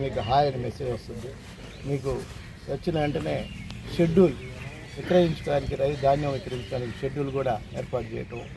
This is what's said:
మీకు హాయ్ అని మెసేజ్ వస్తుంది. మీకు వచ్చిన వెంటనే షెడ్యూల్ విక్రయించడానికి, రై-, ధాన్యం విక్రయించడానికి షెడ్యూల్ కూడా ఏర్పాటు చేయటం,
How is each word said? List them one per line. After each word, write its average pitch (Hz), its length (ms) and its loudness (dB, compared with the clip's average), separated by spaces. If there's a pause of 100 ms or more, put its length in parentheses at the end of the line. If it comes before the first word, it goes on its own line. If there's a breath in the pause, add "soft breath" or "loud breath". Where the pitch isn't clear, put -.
మీకు 123 240 0
హాయ్ 143 220 6
అని 131 160 -2
మెసేజ్ 123 280 -4
వస్తుంది. 113 360 -8 (600)
మీకు 135 220 0 (580)
వచ్చిన 151 340 -2
వెంటనే 151 300 0 (640)
షెడ్యూల్ 165 400 6 (640)
విక్రయించడానికి, 143 840 4
రై-, 143 240 2
ధాన్యం 143 320 4
విక్రయించడానికి 123 640 -4
షెడ్యూల్ 139 380 -2
కూడా 127 160 2 (240)
ఏర్పాటు 123 340 -2
చేయటం, 120 260 -6 (180)